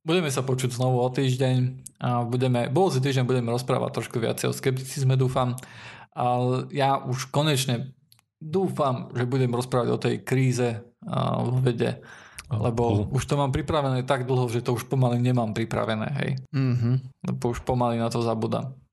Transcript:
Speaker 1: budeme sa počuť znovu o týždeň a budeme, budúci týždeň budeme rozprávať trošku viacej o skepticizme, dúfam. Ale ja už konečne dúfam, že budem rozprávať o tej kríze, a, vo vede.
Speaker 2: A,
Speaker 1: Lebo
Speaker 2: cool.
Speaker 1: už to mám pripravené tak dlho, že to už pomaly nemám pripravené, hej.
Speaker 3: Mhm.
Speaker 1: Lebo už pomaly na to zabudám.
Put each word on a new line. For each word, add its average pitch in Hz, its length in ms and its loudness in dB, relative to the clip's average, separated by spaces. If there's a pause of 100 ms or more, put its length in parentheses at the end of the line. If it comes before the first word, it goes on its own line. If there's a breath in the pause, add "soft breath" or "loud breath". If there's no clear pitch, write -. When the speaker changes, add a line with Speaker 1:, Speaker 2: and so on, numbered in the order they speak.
Speaker 1:
budeme 165 280 2
sa 135 120 -2
počuť 127 320 -2
znovu 127 260 2
o 123 100 2
týždeň 127 480 2 (400)
a 123 260 -2
budeme, 123 440 0
budúci 147 320 2
týždeň 131 260 2
budeme 123 240 0
rozprávať 123 460 -2
trošku 113 220 -6
viacej 117 300 -2
o 120 80 0
skepticizme, 131 600 0
dúfam. 127 400 0 (560 loud breath)
Ale 123 600 0
ja 139 280 2
už 131 300 -4
konečne 139 640 0 (420)
dúfam, 156 760 -2
že 120 140 0
budem 127 240 2
rozprávať 120 400 0
o 120 100 2
tej 120 200 0
kríze, 123 500 2 (300)
a, - 180 -6 (220)
vo 120 200 0
vede. 123 420 0 (460 loud breath)
Speaker 2:
A, - 120 -4
Speaker 1:
Lebo 120 240 2 (200)
Speaker 2:
cool. - 80 -
Speaker 1:
už 127 120 0
to - 120 0
mám 139 160 2
pripravené 139 500 0
tak 131 220 0
dlho, 127 240 2
že 117 140 0
to 123 120 0
už 113 120 -4
pomaly 127 340 2
nemám 123 320 2
pripravené, 110 640 -2
hej. 135 160 -2 (180)
Speaker 3:
Mhm. 123 420 0 (320)
Speaker 1:
Lebo 131 260 -4
už 120 120 -4
pomaly 123 360 0
na 117 100 0
to 117 120 -2
zabudám. 113 540 -2 (200)